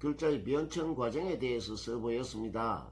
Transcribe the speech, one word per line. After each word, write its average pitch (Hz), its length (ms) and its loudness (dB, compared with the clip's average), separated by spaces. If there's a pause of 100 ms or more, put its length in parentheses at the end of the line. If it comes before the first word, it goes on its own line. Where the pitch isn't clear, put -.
글자의 147 420 2
변천 156 540 0
과정에 131 420 0
대해서 113 380 0
써보였습니다. 113 1160 -2